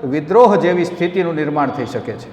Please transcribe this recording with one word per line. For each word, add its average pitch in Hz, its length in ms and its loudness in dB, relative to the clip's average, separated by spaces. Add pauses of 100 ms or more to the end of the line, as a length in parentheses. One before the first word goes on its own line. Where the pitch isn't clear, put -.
વિદ્રોહ 160 520 4
જેવી 175 260 2
સ્થિતિનું 170 520 -2
નિર્માણ 147 340 -2
થઈ 120 160 -6
શકે 110 280 -8
છે. - 180 -16